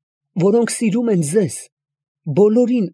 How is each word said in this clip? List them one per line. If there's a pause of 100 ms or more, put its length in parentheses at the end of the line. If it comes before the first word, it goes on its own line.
(360)
որոնք
սիրում
են
ձեզ, (720)
բոլորին